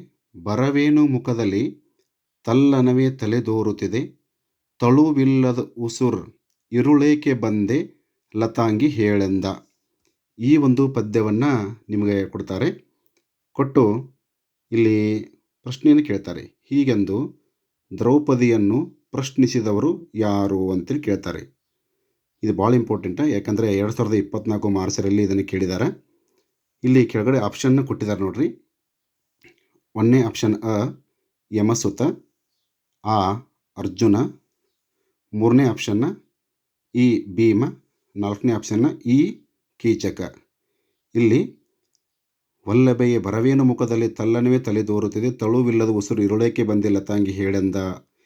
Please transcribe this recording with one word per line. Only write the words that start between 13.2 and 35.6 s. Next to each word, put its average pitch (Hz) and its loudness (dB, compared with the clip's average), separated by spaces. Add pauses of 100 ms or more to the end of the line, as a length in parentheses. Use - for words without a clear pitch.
ಕೊಟ್ಟು 135 0 (880)
ಇಲ್ಲಿ 110 2 (680)
ಪ್ರಶ್ನೆಯನ್ನು 147 2
ಕೇಳ್ತಾರೆ. 95 -8 (200)
"ಹೀಗೆಂದು 110 0 (760)
ದ್ರೌಪದಿಯನ್ನು 120 2 (340)
ಪ್ರಶ್ನಿಸಿದವರು 127 -2
ಯಾರು?" 98 0
ಅಂತೇಳಿ 92 -4
ಕೇಳ್ತಾರೆ. 95 -6 (1000)
ಇದು 107 -2
ಭಾಳ 98 2
ಇಂಪಾರ್ಟೆಂಟ್, 107 -2
ಯಾಕಂದರೆ 107 -2
ಎರಡು 104 -2
ಸಾವಿರದ 110 -2
ಇಪ್ಪತ್ನಾಲ್ಕು 104 -2
ಮಾರ್ಚರಲ್ಲಿ 98 0
ಇದನ್ನು 98 0
ಕೇಳಿದ್ದಾರೆ. 92 -2 (960)
ಇಲ್ಲಿ 127 4
ಕೆಳಗಡೆ 117 0
ಆಪ್ಷನ್ನ 131 0
ಕೊಟ್ಟಿದ್ದಾರೆ 104 -4
ನೋಡ್ರಿ. 98 -2 (1500)
ಒಂದನೇ 117 4
ಆಪ್ಷನ್ 107 -2
ಅ 113 -2 (760)
ಯಮಸುತ, 107 -2 (1000)
ಆ 107 0 (600)
ಅರ್ಜುನ, 101 0 (1160)
ಮೂರನೇ 120 4